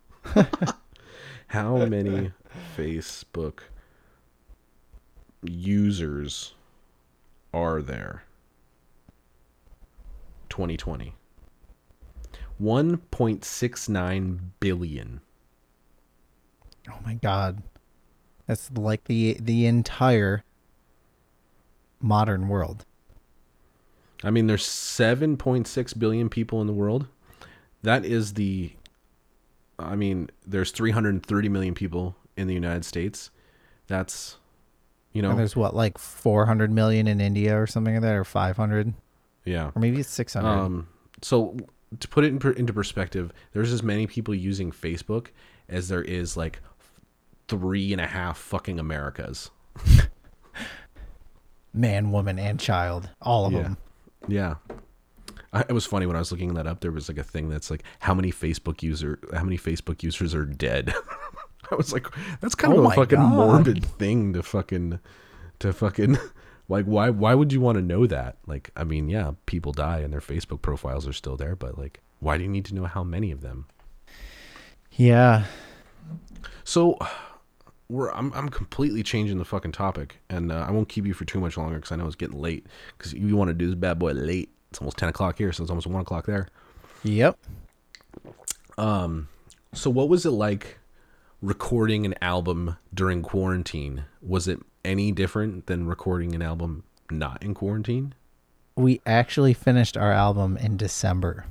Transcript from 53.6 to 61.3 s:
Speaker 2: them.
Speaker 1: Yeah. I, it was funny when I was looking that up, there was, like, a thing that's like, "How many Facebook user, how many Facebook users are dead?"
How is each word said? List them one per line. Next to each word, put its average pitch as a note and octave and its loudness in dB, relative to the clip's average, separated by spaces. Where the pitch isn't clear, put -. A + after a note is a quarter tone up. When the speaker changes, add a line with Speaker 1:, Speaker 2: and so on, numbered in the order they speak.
Speaker 2:
them. F#2+ -4
Speaker 1:
Yeah. G2 -2
I, G#2+ 0
it B2 0
was A2+ 0
funny F#2+ 0
when F2 -2
I - -2
was E2 -4
looking F2 -4
that D#2+ -4
up, E2 -6
there E2+ -4
was, D#2 -6
like, D2 -8
a C#2+ -4
thing D#2 -6
that's D2+ -6
like, D#2 -6
"How F#2+ 2
many F#2 2
Facebook D#2+ -4
user, D2+ -4
how D#2+ -2
many F#2 0
Facebook - -4
users E2 -2
are D2+ 0
dead?" C2+ -2